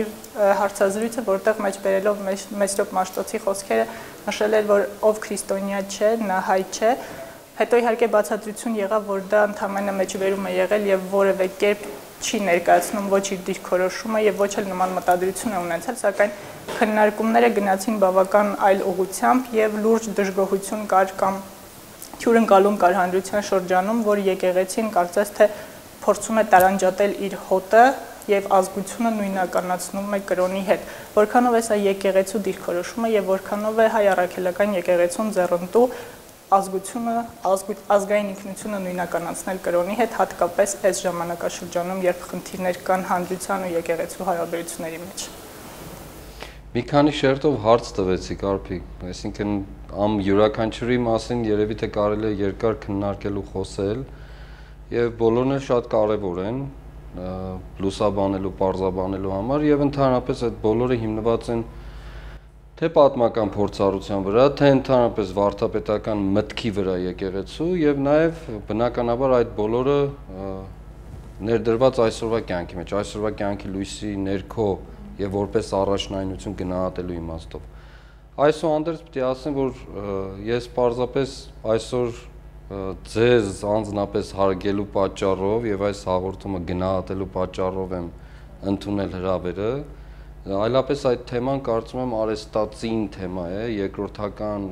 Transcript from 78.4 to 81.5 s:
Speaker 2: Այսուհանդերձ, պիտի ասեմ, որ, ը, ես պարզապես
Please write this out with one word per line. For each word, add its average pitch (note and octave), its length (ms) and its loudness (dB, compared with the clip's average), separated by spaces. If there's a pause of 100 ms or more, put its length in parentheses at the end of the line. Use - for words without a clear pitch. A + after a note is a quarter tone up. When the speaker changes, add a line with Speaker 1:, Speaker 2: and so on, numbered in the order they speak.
Speaker 2:
Այսուհանդերձ, D#3 640 0
պիտի C3 240 -4
ասեմ, C#3 240 -4
որ, C3 200 0
ը, G2+ 400 -8 (360)
ես A#2+ 240 -2
պարզապես B2 600 0 (380)